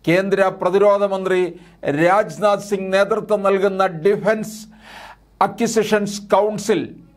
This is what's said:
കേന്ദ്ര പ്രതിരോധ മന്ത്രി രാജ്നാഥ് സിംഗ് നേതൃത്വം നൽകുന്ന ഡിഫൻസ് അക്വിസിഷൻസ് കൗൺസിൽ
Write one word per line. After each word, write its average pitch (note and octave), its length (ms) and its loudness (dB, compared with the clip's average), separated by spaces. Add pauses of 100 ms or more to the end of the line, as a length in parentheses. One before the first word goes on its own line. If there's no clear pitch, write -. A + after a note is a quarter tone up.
കേന്ദ്ര F#3+ 400 2 (120)
പ്രതിരോധ G3+ 440 2 (100)
മന്ത്രി F#3 280 0 (600)
രാജ്നാഥ് F#3+ 680 0
സിംഗ് F#3+ 260 -4
നേതൃത്വം G#3 520 0
നൽകുന്ന G3 360 2 (220)
ഡിഫൻസ് G#3+ 520 0 (880)
അക്വിസിഷൻസ് G#3 760 0 (120)
കൗൺസിൽ G#3 480 0 (360)